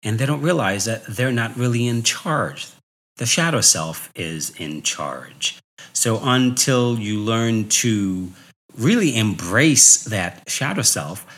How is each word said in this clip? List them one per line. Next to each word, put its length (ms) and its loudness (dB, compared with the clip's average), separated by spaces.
And 120 0
they 80 0
don't 160 -2
realize 420 0
that 220 -4
they're 260 -2
not 240 -2
really 300 0
in 160 0
charge. 680 -4
The 80 -6
shadow 380 0
self 520 0
is 440 -6
in 240 -8
charge. 760 -6
So 280 0
until 760 2
you 220 -2
learn 500 0
to 480 0
really 400 2
embrace 880 4
that 420 -4
shadow 360 -4
self, 420 -2